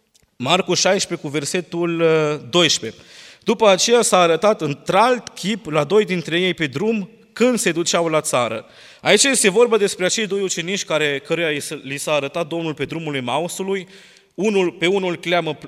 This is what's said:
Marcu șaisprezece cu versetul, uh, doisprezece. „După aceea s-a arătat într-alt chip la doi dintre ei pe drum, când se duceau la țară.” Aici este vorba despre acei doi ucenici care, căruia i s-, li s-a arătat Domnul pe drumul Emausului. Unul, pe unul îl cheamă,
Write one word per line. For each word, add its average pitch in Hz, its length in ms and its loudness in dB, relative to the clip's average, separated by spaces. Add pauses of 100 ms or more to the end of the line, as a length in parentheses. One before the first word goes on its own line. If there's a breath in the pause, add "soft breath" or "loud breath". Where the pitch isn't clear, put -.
(360)
Marcu 180 380 0
șaisprezece 180 540 0
cu 135 60 -10
versetul, 170 640 -4
uh, 156 400 2 (100)
doisprezece. 143 520 0 (420 loud breath)
„După 220 260 4
aceea 233 320 4
s-a 208 180 4
arătat 180 420 2
într-alt 190 680 0
chip 190 380 -6
la 147 180 0
doi 196 220 2
dintre 170 340 -4
ei 180 140 0
pe 156 140 -4
drum, 185 420 -2 (240)
când 240 260 2
se 175 120 0
duceau 170 360 0
la 156 140 0
țară.” 113 440 -2 (360 loud breath)
Aici 190 220 4
este 247 260 2
vorba 226 280 4
despre 185 280 -2
acei 214 220 -2
doi 196 140 -4
ucenici 180 440 -4
care, 147 400 -2
căruia 165 240 -2
i 147 100 -2
s-, 143 220 -10
li 135 160 -8
s-a 156 160 -4
arătat 147 340 -2
Domnul 165 260 -4
pe 139 120 -6
drumul 151 300 -8
Emausului. 170 720 -4 (460 loud breath)
Unul, 190 380 0
pe - 140 -4
unul 185 240 0
îl 170 60 -4
cheamă, 170 420 -2 (100)